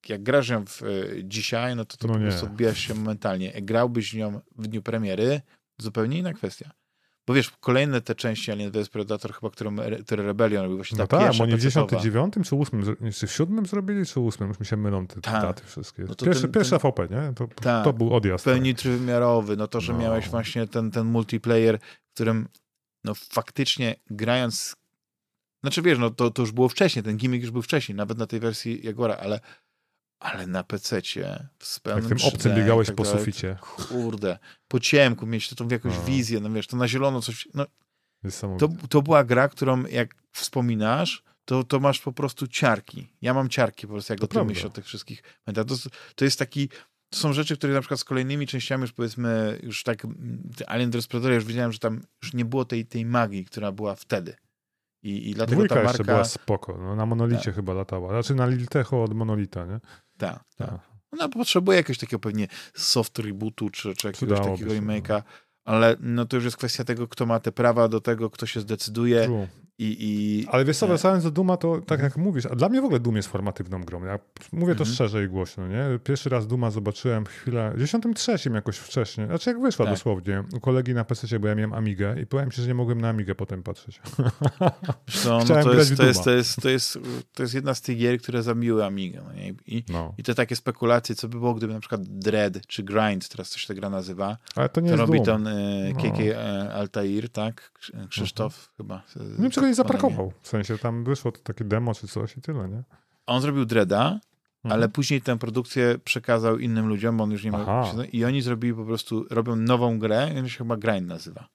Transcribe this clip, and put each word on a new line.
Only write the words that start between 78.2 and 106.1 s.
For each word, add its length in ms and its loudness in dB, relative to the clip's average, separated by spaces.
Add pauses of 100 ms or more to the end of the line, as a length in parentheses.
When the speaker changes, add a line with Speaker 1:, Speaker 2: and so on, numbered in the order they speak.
Speaker 2:
jakoś 220 -2
wcześniej, 500 -4
znaczy 240 -2
jak 100 -4
wyszła 260 2
Speaker 1:
Tak. 80 2
Speaker 2:
dosłownie, 480 0 (100)
u 80 -4
kolegi 340 2
na 100 0
pececie, 340 -2
bo 100 0
ja 60 2
miałem 180 0
Amigę 500 0
i 40 -4
powiem 240 0
ci, 120 -6
że 60 -2
nie 60 0
mogłem 260 0
na 80 2
Amigę 260 0
potem 280 -6
patrzeć. 380 -10 (520)
<laughs> 540 0
Speaker 1:
Wiesz 140 -4
co, 180 4
no 60 4
Speaker 2:
Chciałem 200 8
Speaker 1:
to 60 8
Speaker 2:
grać 80 10 (120)
Speaker 1:
jest, 20 4
Speaker 2:
w 40 4
Speaker 1:
to 100 6
jest, 120 6
Speaker 2:
Duma. 60 0
Speaker 1:
to 60 6
jest, 320 4
to 60 2
jest, 300 0 (360)
to 80 -6
jest 120 -4
jedna 200 0
z 60 -6
tych 180 -4
gier, 200 4
które 240 -2
zabiły 420 2
Amigę, 420 -4
no 60 -16
nie? 220 -10 (120)
I, 220 -6
Speaker 2:
No. 300 -4
Speaker 1:
i 40 -10
te 120 -2
takie 220 0
spekulacje, 580 0
co 140 -8
by 100 -8
było, 160 2
gdyby 200 -2
na 60 -8
przykład 220 -6
Dread 640 0
czy 160 -8
Grind, 460 0
teraz 220 -12
to 80 -10
się 100 -8
ta 60 -6
gra 160 -6
nazywa, 460 -4 (180)
Speaker 2:
Ale 140 0
to 120 0
nie 100 2
Speaker 1:
to 60 6
Speaker 2:
jest 120 4
Speaker 1:
robi 140 6
Speaker 2:
Doom. 220 4
Speaker 1:
ten, 20 -2
e, 460 -2
Speaker 2:
No. 100 -2
Speaker 1:
K 80 2
K 640 -2
Altair, 540 -2
tak? 460 -6
Krz-, 340 -16
Krzysztof 460 -4
Speaker 2:
Mhm. 220 -20
Speaker 1:
chyba, 500 -14
e, 20 -12
Speaker 2:
Nie 140 -2
wiem, 80 4
czy 100 0
go 60 6
nie 100 4
Speaker 1:
tak 80 4
ma 100 2
na 40 0
imię. 20 0
Speaker 2:
zaparkował. 320 2 (100)
W 60 -20
sensie 300 -2
tam 260 -2
wyszło 280 -2
to 80 -20
takie 240 -8
demo 300 0
czy 140 -10
coś 280 -6
i 40 -12
tyle, 280 -6
nie? 140 -8 (440)
Speaker 1:
On 160 2
zrobił 220 2
Dreada, 560 4 (440)
Speaker 2:
Mhm. 80 0
Speaker 1:
ale 160 4
później 340 0
tę 160 0
produkcję 640 2
przekazał 540 2